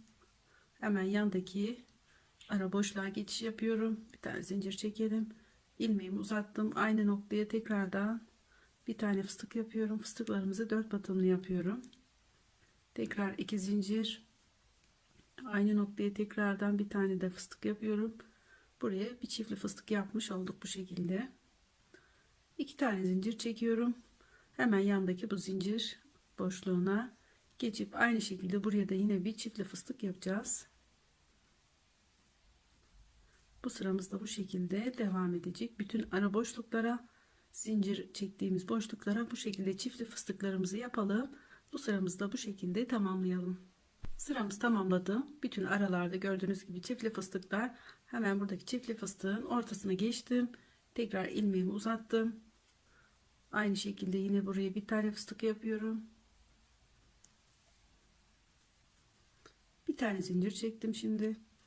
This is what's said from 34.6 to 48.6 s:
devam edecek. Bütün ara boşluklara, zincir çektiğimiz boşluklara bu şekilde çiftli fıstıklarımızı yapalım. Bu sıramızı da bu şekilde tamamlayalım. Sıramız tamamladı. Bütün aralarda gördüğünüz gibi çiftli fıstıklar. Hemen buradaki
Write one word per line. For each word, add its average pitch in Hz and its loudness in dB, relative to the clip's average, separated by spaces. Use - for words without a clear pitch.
devam 185 2
edecek. 180 -4
Bütün 214 -2
ara 196 2
boşluklara, 226 0
zincir 196 2
çektiğimiz 190 -2
boşluklara 226 0
bu 240 -2
şekilde 190 -2
çiftli 240 -6
fıstıklarımızı 190 -2
yapalım. 233 0
Bu 277 -4
sıramızı 185 0
da 202 -2
bu 247 -2
şekilde 196 -2
tamamlayalım. 185 0
Sıramız 247 -2
tamamladı. 196 4
Bütün 196 -2
aralarda 185 2
gördüğünüz 190 0
gibi 180 -8
çiftli 226 -2
fıstıklar. 196 -2
Hemen 202 2
buradaki 196 -2